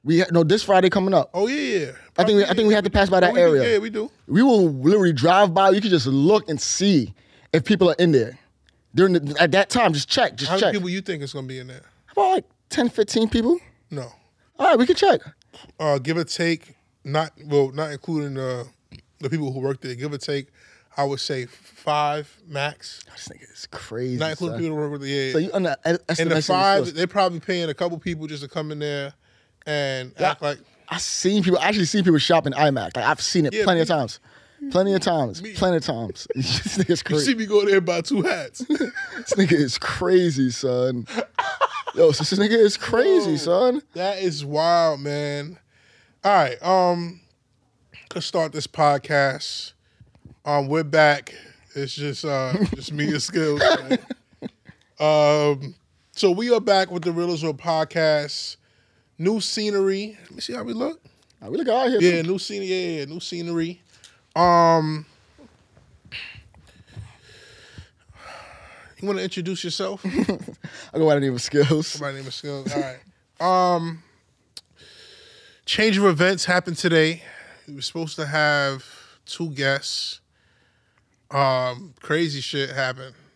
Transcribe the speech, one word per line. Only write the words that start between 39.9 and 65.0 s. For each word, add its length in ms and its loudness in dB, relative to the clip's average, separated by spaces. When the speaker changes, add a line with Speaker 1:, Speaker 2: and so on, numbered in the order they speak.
Speaker 1:
son. 560 -2
Yo, 160 6
so 120 -2
this 140 -2
nigga 200 2
is 200 6
crazy, 540 2
Speaker 2:
Yo, 60 0
Speaker 1:
son. 440 2
Speaker 2:
that 280 -4
is 220 -4
wild, 560 2
man. 580 -6
All 100 2
right, 280 2
um, 600 0
could 120 -8
start 280 -2
this 160 -8
podcast. 1040 0
Um, 240 0
we're 160 0
back. 500 4
It's 200 -6
just, 300 -8
uh, 280 -2
Speaker 1:
<laughs> 100 -4
Speaker 2:
just 160 -14
me 160 -2
and 160 -2
Skills, 380 -2
man. 380 2
Um, 760 2
so 200 2
we 220 0
are 60 4
back 320 2
with 120 -6
the 100 -2
Real 180 -2
Israel 220 -4
podcast. 1040 -2
New 220 0
scenery. 840 -4
Let 80 -20
me 100 -16
see 100 -10
how 120 -10
we 100 -8
look. 280 -6
Speaker 1:
Oh, 100 -16
we 60 -6
look 120 -2
all 180 2
right 20 2
here, 120 2
Speaker 2:
Yeah, 200 0
Speaker 1:
too. 120 -4
Speaker 2:
new 60 -4
scenery. 280 -10
Yeah, 320 -6
yeah, 60 -8
new 160 -14
scenery. 600 -8
Um, 720 4